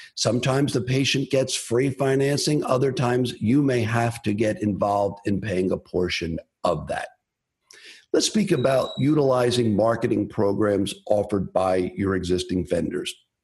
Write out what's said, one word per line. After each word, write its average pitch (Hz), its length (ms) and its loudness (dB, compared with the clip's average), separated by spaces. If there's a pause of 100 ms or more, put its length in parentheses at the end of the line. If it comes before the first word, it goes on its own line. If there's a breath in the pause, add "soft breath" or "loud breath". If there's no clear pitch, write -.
(140 loud breath)
Sometimes 127 580 0
the 127 80 0
patient 135 500 0
gets 131 240 0
free 131 360 0
financing. 139 760 0
Other 131 280 0
times, 123 480 0
you 127 220 4
may 123 200 2
have 117 400 0
to 107 100 -2
get 107 300 0
involved 101 640 0
in 101 140 -2
paying 92 300 -2
a 98 60 0
portion 87 600 -4 (260)
of 78 220 -2
that. - 220 -6 (1040 loud breath)
Let's - 140 2
speak 202 260 0
about 131 440 2
utilizing 127 800 2
marketing 107 520 2
programs 101 680 0 (140)
offered 101 440 0
by 92 440 0
your 95 180 0
existing 90 520 -2
vendors, 85 480 -4 (300)